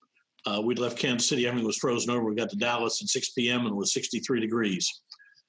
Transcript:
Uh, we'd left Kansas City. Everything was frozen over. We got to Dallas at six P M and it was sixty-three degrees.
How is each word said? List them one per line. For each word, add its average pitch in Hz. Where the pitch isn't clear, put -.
Uh, 104
we'd 120
left 120
Kansas 123
City. 123
Everything 120
was 104
frozen 120
over. 120
We 107
got 110
to 101
Dallas 117
at 104
six -
P 120
M 123
and 117
it 101
was 98
sixty-three 117
degrees. 110